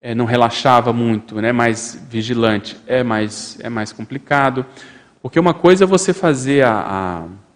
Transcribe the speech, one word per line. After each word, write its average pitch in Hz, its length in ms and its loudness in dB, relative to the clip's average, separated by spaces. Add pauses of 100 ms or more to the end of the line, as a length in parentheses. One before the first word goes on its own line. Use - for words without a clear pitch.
é, 120 140 -8
não 120 120 0
relaxava 120 640 2
muito, 113 480 -2
né, 113 100 0
mais 117 580 -2
vigilante, 113 680 -2 (100)
é 127 160 0
mais, 107 580 -4
é 120 80 -12
mais 110 220 -6
complicado. 135 760 -2 (560)
Porque 151 200 -2
uma 170 140 4
coisa 185 300 4
é - 20 0
você 185 260 0
fazer 139 520 0
a 95 640 -2 (300)